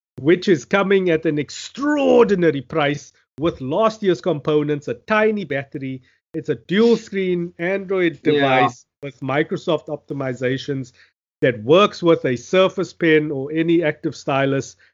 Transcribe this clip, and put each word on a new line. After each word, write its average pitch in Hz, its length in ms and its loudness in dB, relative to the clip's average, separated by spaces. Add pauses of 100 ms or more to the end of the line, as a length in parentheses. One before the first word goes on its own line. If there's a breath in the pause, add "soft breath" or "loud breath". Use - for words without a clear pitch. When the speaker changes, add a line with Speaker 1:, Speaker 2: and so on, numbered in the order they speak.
(220)
Speaker 1:
which 175 260 2
is 165 160 2
coming 196 460 0
at 160 160 0
an 151 120 0
extraordinary 220 1200 0
price 147 500 -4 (260)
with 160 220 -4
last 202 420 -2
year's 180 200 0
components, 151 680 -2
a 127 60 -8
tiny 214 500 -2
battery. 135 580 -8 (320)
It's 156 140 -10
a 143 80 -2
dual 220 400 2
screen 180 640 -4
Android 180 640 -2
Speaker 2:
Yeah. 156 80 2
Speaker 1:
device 131 540 0 (180)
with 139 160 -14
Microsoft 151 680 -4
optimizations 131 1040 -6 (480 soft breath)
that 113 220 0
works 180 380 4
with 165 220 2
a 127 140 0
Surface 185 560 0
Pen 156 360 2
or 139 220 -8
any 165 320 2
active 151 320 -4
stylus. 139 600 -2 (160 soft breath)